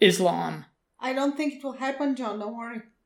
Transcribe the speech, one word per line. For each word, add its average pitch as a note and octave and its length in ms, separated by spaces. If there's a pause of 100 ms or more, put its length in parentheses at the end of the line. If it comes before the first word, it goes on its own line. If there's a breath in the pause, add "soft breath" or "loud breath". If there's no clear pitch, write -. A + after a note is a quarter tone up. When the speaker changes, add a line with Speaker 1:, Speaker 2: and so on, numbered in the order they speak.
Speaker 1:
Islam. E3+ 640 (380)
Speaker 2:
I C4 120
don't C#4+ 200
think D4+ 200
it - 100
will C4 80
happen, C4+ 420
John. G#3+ 260
Don't G#3+ 160
worry. A#3 260 (240)